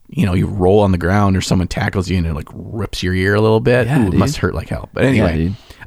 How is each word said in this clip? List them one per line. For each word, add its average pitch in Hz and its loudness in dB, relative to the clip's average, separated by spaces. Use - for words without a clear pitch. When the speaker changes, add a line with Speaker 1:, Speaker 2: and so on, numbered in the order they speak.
Speaker 1:
you - 0
know, 90 0
you 101 2
roll 98 2
on 98 4
the 90 2
ground 95 2
or 87 0
someone 90 0
tackles 98 -4
you 90 -2
and 85 -2
it, 80 -4
like, - -10
rips - -8
your 92 -2
ear 95 2
a 104 4
little 110 4
bit. 120 2
Speaker 2:
Yeah, 151 0
Speaker 1:
Ooh, 101 2
it 90 0
Speaker 2:
dude. - 2
Speaker 1:
must 143 0
hurt - -2
like - -8
hell. - -8
But - -2
Speaker 2:
Yeah, 135 2
Speaker 1:
anyway. 101 2
Speaker 2:
dude. 85 0